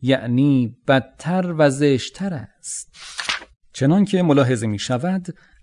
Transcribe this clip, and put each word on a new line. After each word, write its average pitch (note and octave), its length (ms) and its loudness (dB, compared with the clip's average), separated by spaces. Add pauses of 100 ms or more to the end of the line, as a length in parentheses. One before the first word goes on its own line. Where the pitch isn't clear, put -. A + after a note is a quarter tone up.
یعنی B2 760 2 (120)
بدتر E3+ 680 -2
و D3 120 6
زشتر C#3+ 640 -2
است. - 640 -14 (760)
چنان F3 320 2
که F#3 180 0
ملاحظه C3 440 2
می‌شود، C3 600 -4 (360)